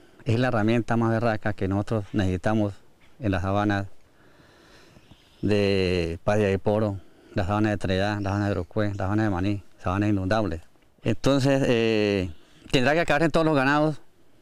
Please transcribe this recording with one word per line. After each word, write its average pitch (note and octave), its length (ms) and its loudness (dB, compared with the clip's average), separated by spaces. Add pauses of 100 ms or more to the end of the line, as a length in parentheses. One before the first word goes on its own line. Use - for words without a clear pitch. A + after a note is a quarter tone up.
(260)
es A2+ 140 2
la B2+ 80 2
herramienta A2+ 500 2
más A2+ 140 2
berraca A2 420 0
que G2 140 -4
nosotros G2+ 460 -2
necesitamos G#2 600 0 (460)
en A2 120 -2
las F2+ 120 -2
sabanas G2+ 440 -2 (1500)
de F#2+ 800 0
Padia G#2 240 2
de F#2+ 120 0
Poro, G#2 400 0 (340)
la G2 120 -2
sabana G#2+ 240 0
de G#2 80 -2
Trinidad, G2 420 -2
la G2 100 -4
sabana G2+ 180 0
de G2+ 40 0
Orocue, G2+ 380 -4
la G2+ 160 -6
sabana G#2+ 180 0
de G#2+ 60 0
Maní, G2 340 -2 (180)
sabanas G2+ 280 -2
inundables. F#2+ 520 -2 (420)
Entonces, C3+ 600 2
eh, G#2+ 640 2 (420)
tendrá C3+ 220 2
que E3 60 2
acabar D#3+ 240 2
en D#3+ 80 2
todos E3 140 2
los D#3 100 2
ganados C#3+ 460 2 (400)